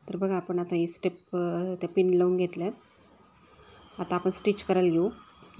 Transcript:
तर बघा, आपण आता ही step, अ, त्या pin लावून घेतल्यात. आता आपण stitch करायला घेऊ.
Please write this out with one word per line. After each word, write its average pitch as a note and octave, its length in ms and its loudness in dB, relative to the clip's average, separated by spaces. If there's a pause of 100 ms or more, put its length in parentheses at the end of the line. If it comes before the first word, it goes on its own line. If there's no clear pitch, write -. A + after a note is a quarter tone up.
तर F#3 80 -8
बघा, F#3+ 200 0
आपण F3+ 220 -4
आता F3 160 -2
ही E3+ 120 2
step, F3 500 -6
अ, F3 440 -2
त्या F3 80 -4
pin F#3 260 4
लावून F3+ 220 4
घेतल्यात. F3+ 360 -2 (1300)
आता F3+ 160 -6
आपण F3+ 160 0
stitch G3+ 340 0
करायला F3+ 260 4
घेऊ. E3+ 180 2 (520)